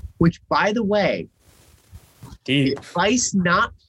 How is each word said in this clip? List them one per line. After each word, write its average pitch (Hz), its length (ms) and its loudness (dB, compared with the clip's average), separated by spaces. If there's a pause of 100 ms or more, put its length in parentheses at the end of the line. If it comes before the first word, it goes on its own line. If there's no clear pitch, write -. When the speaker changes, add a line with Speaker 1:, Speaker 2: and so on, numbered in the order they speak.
(180)
Speaker 1:
Which, 170 320 2
by 175 240 2
the 233 100 -2
way, 180 460 0 (1120)
Speaker 2:
Deep. 139 360 0
Speaker 1:
advice 220 540 -2
not 185 380 0 (180)